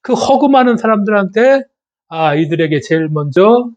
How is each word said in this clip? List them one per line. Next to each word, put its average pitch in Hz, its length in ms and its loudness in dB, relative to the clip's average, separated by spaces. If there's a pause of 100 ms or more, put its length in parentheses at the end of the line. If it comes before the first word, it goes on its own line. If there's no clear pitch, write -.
그 254 120 -4
허구많은 254 640 2
사람들한테, 214 840 0 (460)
아, 160 260 -2
이들에게 156 460 -2
제일 160 280 -2
먼저 190 680 0